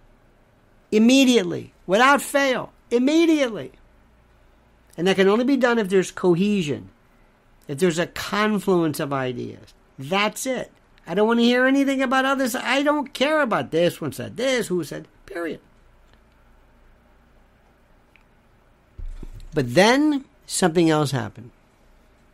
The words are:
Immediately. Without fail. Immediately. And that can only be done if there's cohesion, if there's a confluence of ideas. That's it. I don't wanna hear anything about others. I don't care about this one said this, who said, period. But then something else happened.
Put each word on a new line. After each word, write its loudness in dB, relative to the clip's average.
Immediately. 4
Without 4
fail. -2
Immediately. 2
And -4
that 0
can 4
only 2
be 2
done 2
if -2
there's 2
cohesion, 0
if -8
there's 0
a -2
confluence -2
of -6
ideas. -8
That's -4
it. -6
I -10
don't 2
wanna 2
hear 4
anything 0
about 0
others. -2
I -2
don't -2
care 0
about -2
this 0
one -8
said -12
this, -2
who -2
said, -12
period. -10
But -2
then 2
something 2
else 2
happened. -8